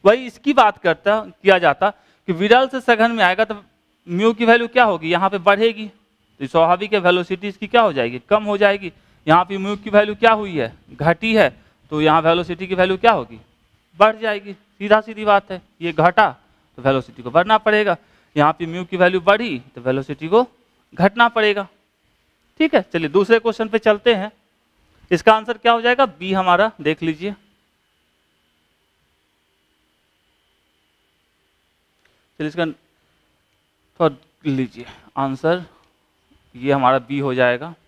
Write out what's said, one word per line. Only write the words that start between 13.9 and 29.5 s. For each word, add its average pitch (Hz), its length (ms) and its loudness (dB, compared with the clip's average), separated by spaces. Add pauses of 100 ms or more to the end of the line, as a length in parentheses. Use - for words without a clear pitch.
बढ़ 220 180 4
जाएगी। 208 360 -8
सीधा 208 480 -2
सीधी 214 240 -10
बात 202 260 0
है, 185 100 -12 (200)
ये 170 120 -6
घटा 175 360 2 (480)
तो 127 40 -18
velocity 127 420 -2
को 120 80 -12
बढ़ना 185 280 2
पड़ेगा, 208 380 0 (380)
यहाँ 147 180 2
पे 170 140 -8
म्यू 175 180 -8
की 185 120 -8
वैल्यू 180 240 2
बढ़ी 202 360 0 (180)
तो 123 60 -18
velocity 135 460 -6
को 226 200 2 (460)
घटना 208 360 0
पड़ेगा। 208 380 -2 (920)
ठीक 311 160 0
है, 214 80 2
चलिए 165 260 -6
दूसरे 202 300 2
question 220 280 -4
पे 220 120 -4
चलते 214 360 0
हैं। 202 160 -8 (800)
इसका 175 220 4
answer 220 240 -2
क्या 233 140 0
हो 233 100 0
जाएगा? 247 260 2
बी 180 260 -8
हमारा, 190 380 2 (100)
देख 151 220 -2
लीजिए। 165 280 -6 (4000)